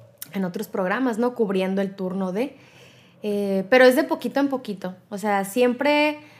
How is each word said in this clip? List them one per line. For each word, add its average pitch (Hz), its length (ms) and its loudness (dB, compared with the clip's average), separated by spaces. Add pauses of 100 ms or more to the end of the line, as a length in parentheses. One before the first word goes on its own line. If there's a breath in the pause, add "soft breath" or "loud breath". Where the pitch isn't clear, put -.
(320)
en 190 140 -4
otros 180 220 -8
programas, 214 500 -2
¿no? 247 160 0
Cubriendo 190 480 0
el 185 140 -4
turno 185 360 -6
de... 233 240 -4 (680 soft breath)
Eh, 202 480 -2
pero 254 140 8
es 254 100 8
de 302 80 2
poquito 269 360 -4
en 285 80 2
poquito. 214 460 -8 (160)
O 208 80 -10
sea, 202 260 0
siempre... 277 760 2 (200 loud breath)